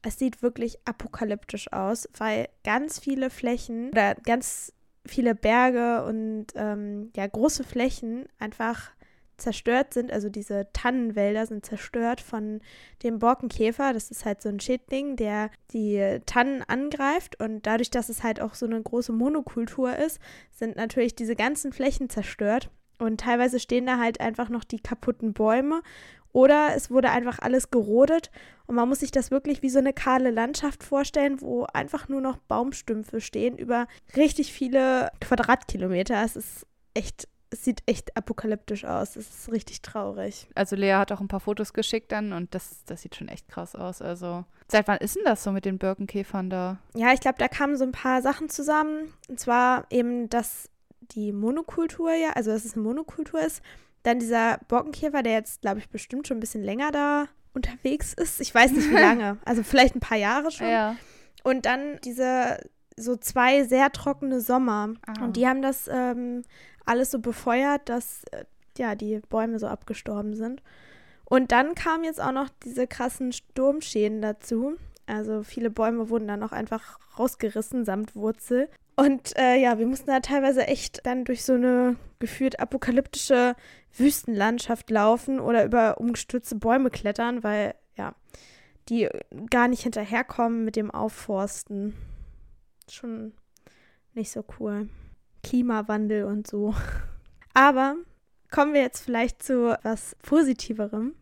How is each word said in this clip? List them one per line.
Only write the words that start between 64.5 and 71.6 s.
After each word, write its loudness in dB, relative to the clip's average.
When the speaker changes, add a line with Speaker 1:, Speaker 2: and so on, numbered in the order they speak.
Speaker 2:
Ah. -8
Speaker 1:
Und -2
die 4
haben 2
das, -2
ähm, -4
alles 2
so -2
befeuert, 0
dass, -6
äh, -12
ja, -2
die -4
Bäume 0
so -4
abgestorben -8
sind. -6
Und 4
dann 4